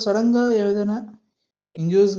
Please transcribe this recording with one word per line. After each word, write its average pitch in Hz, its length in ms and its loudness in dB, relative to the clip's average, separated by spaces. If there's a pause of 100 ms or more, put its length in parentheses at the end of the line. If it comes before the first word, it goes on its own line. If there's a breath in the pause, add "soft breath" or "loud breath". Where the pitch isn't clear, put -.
సడన్‌గా 233 360 2 (180)
ఏదైనా 208 360 -2 (840)
ఇంజ్యూరీస్ 196 360 2